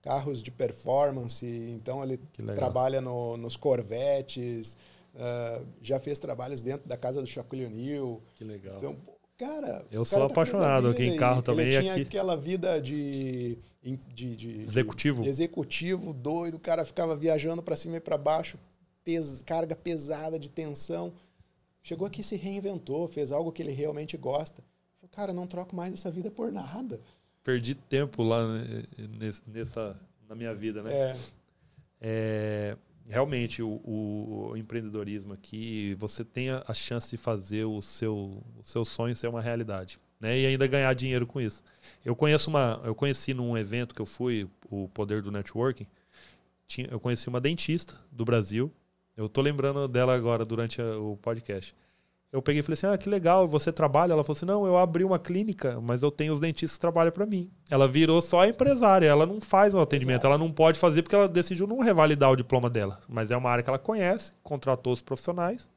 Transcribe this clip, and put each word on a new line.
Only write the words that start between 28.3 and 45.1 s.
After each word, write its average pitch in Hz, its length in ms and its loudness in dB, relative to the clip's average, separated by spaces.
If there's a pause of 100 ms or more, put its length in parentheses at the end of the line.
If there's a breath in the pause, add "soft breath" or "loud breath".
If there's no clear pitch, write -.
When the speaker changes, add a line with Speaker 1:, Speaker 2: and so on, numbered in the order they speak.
Speaker 2:
ne-, 113 500 -10 (100)
nesse, 107 300 -8
nessa, 110 500 -8 (300)
na 110 80 -16
minha 117 180 -8
vida, 107 300 -6
né? 117 100 -8
Speaker 1:
É. 131 220 0 (840 soft breath)
Speaker 2:
É, 107 760 -4 (300)
realmente, 120 540 -2
o, 110 220 -6
o, 107 680 -6
o 110 60 -10
empreendedorismo 104 760 -8
aqui, 107 640 -8
você 107 240 -8
tem 127 260 -6
a, 131 180 -6
a 117 60 -6
chance 117 360 -6
de 117 80 -10
fazer 107 480 -2
o 107 160 -4
seu, 104 640 -6 (160)
o 107 40 -20
seu 117 220 -4
sonho 117 300 -4
ser 120 120 -6
uma 117 140 -4
realidade, 110 580 -6 (200)
né? 113 180 0
E 131 80 4
ainda 135 220 4
ganhar 131 260 4
dinheiro 127 320 0
com 131 160 -8
isso. 110 220 -6 (420 soft breath)
Eu 117 100 0
conheço 151 340 4
uma, 123 340 2
eu 113 100 -2
conheci 135 400 -2
num 120 240 -2
evento 113 380 -4
que - 60 -8
eu 104 40 -4
fui, 113 420 -2 (220)
o 98 200 -6
Poder 104 320 -2